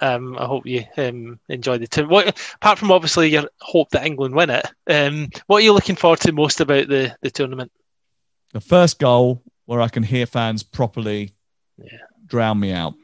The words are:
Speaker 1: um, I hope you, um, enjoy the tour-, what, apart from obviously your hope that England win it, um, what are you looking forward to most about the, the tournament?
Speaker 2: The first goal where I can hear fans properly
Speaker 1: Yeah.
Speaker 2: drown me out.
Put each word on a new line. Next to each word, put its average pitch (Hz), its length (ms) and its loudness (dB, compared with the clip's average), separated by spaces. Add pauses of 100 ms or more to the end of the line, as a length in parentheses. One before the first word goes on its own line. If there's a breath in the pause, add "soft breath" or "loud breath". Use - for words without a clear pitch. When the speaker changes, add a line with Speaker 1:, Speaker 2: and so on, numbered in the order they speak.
Speaker 1:
um, 127 360 -4
I 127 80 -6
hope 127 200 -6
you, 123 180 -6 (140)
um, 120 500 -8
enjoy 127 300 -4
the 117 100 -8
tour-, 151 200 -2
what, 180 300 4 (180 loud breath)
apart 208 220 2
from 208 140 0
obviously 165 380 4
your 151 200 0 (120)
hope - 300 0
that 135 140 -2
England 135 300 -6
win 165 140 2
it, 123 160 -2 (240)
um, 147 400 -2 (180 loud breath)
what 208 120 4
are - 20 4
you 220 120 8
looking 190 220 2
forward 165 260 2
to 170 120 2
most 151 260 0
about 139 300 0
the, 135 320 -2
the 131 100 -6
tournament? 131 400 -8 (800)
Speaker 2:
The 117 80 -10
first 175 400 2
goal 123 420 2 (260)
where 120 120 -4
I 117 80 0
can 113 160 -4
hear 120 220 -2
fans 113 380 -4
properly 104 680 -6 (440)
Speaker 1:
Yeah. - 200 -20 (280)
Speaker 2:
drown 110 340 -2
me 98 140 -2
out. 85 300 -6